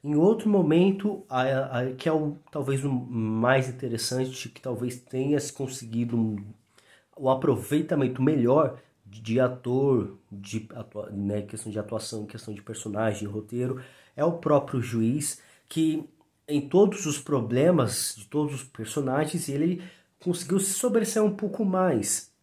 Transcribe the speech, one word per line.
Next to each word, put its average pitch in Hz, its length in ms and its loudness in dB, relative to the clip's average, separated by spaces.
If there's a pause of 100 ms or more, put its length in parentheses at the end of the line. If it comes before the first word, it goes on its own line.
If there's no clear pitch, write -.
Em 147 120 -2
outro 214 340 4
momento, 190 760 4
a, 131 520 0
a, 127 140 -2
que 131 140 -4
é 156 60 2
o, 151 240 0 (140)
talvez 135 320 -2
o 143 60 0
mais 120 760 2
interessante, 127 800 -4
que - 120 -20
talvez 123 360 -4
tenha 135 420 0
se 139 120 -6
conseguido 117 640 -4
um, 110 220 0 (840)
um 131 100 2
aproveitamento 135 920 0
melhor 139 580 4 (260)
de, 101 160 -20
de 113 180 0
ator, 127 760 2 (140)
de 104 420 -10
atua-, 107 380 -12
né, 101 300 -2
questão 107 300 -12
de 107 60 -6
atuação, 107 480 -6
questão 107 280 -12
de 101 80 -12
personagem, 104 640 -4
roteiro, 120 540 -6 (340)
é 143 80 0
o 170 100 2
próprio 143 480 2
juiz, 113 600 0 (260)
que 160 400 0 (400)
em 147 140 0
todos 196 440 4
os 147 140 -2
problemas 131 1000 2
de 104 80 -20
todos 147 300 -2
os 127 80 -8
personagens, 143 840 -2
ele 165 340 0 (360)
conseguiu 180 400 -2
se - 140 -2
sobressair 220 520 0
um 202 100 2
pouco 208 300 -4
mais. 185 680 0 (120)